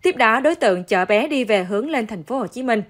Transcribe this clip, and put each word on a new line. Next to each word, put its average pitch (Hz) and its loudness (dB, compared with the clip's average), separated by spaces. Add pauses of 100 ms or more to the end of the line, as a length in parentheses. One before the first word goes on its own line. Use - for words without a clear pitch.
Tiếp 359 2
đó, 233 2
đối 302 2
tượng 185 0
chở 185 0
bé 214 0
đi 269 -2
về 202 0
hướng 208 -4
lên 247 -2
thành 202 -12
phố 247 -6
Hồ 214 -4
Chí 240 -10
Minh. 226 0